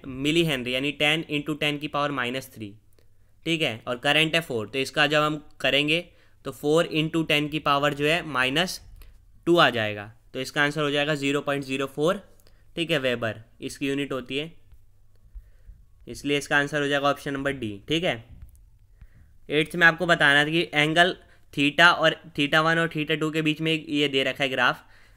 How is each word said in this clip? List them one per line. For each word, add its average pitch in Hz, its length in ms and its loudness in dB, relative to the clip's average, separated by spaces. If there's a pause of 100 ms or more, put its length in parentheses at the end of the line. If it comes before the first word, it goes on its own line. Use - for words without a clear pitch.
मिली 143 380 2
हेनरी, 127 300 -2
यानी 139 180 -2
टेन 151 380 0
into 147 320 -4
ten 147 160 -2
की 147 100 -10
पावर 143 220 -2
माइनस 127 440 -6
थ्री। 107 200 -14 (680)
ठीक 165 180 -2
है, 117 240 -4
और 123 120 -6
करंट 156 360 2
है 170 60 2
फ़ोर, 113 280 -6
तो 135 100 -6
इसका 147 280 0
जब 151 160 2
हम 151 260 -2 (120)
करेंगे, 147 480 0 (360)
तो 135 60 -10
फ़ोर 151 440 2
into 160 320 0
ten 147 240 2
की 156 80 -4
पावर 143 360 2
जो 147 120 -2
है, 156 200 0
माइनस 147 540 -2 (680)
टू 170 100 4
आ 147 140 6
जाएगा। 107 420 -4 (220)
तो 131 60 -8
इसका 143 220 -2
आंसर 147 180 0
हो 147 100 0
जाएगा 147 240 0
ज़ीरो 139 260 0
पॉइंट 139 240 -4
ज़ीरो 135 220 -4
फ़ोर। 175 500 -2 (400)
ठीक 165 140 -4
है, 156 80 0
वेबर 117 420 -2 (200)
इसकी 135 280 -6
यूनिट 139 240 -4
होती 131 260 -8
है, 165 140 -8 (1600)
इसलिए 143 300 -4
इसका 143 200 0
आंसर 143 220 -2
हो 143 80 0
जाएगा 143 220 2
ऑप्शन 139 220 -4
नंबर 139 200 -4
डी। 107 360 -8
ठीक 165 160 -2
है, 120 200 -4 (1300)
एट्थ 156 260 0
में 175 100 6
आपको 165 200 4
बताना 151 380 4
था 151 60 -4
कि 170 240 0
एंगल 160 420 4 (420)
theta 143 280 4
और 160 240 6
theta 156 480 0
one 165 200 4
और 165 100 0
theta 156 300 -4
two 156 140 -2
के 160 100 -2
बीच 151 180 0
में 160 120 0
एक 156 160 -4
ये 147 200 2
दे 135 140 0
रखा 131 220 -2
है 135 60 0
ग्राफ, 131 340 0 (320)